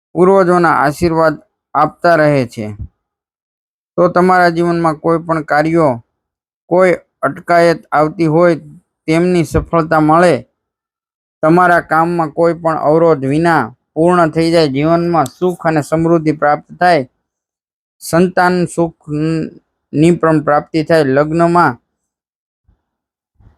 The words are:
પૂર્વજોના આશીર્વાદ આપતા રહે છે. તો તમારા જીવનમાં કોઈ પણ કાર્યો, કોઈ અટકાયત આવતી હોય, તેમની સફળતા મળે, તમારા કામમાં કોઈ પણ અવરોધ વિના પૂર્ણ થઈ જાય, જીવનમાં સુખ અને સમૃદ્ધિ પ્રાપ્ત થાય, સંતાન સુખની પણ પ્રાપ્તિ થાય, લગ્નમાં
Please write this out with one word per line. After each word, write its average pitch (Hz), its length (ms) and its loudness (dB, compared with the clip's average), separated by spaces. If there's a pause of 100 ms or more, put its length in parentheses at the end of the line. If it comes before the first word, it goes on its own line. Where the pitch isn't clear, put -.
(140)
પૂર્વજોના 175 640 2
આશીર્વાદ 156 600 0 (380)
આપતા 151 420 0
રહે 147 300 0
છે. 110 200 -12 (1300)
તો 175 100 2
તમારા 180 420 2
જીવનમાં 170 460 -2
કોઈ 165 220 -2
પણ 160 260 -6
કાર્યો, 156 460 0 (800)
કોઈ 180 240 2 (280)
અટકાયત 165 580 0 (120)
આવતી 156 340 0
હોય, 160 340 2 (420)
તેમની 170 420 0
સફળતા 160 560 -2
મળે, 160 340 4 (1080)
તમારા 170 400 2
કામમાં 165 500 -2
કોઈ 170 220 0
પણ 160 240 -4
અવરોધ 156 480 0
વિના 147 460 0 (180)
પૂર્ણ 170 400 2
થઈ 165 220 -2
જાય, 165 160 2
જીવનમાં 160 580 -2
સુખ 180 400 -6
અને 156 160 -2
સમૃદ્ધિ 160 500 0
પ્રાપ્ત 151 360 -2 (100)
થાય, 170 300 0 (960)
સંતાન 180 640 0
સુખની 160 1500 -4
પણ 160 320 0
પ્રાપ્તિ 151 400 -2
થાય, 160 200 2
લગ્નમાં 156 720 0 (1800)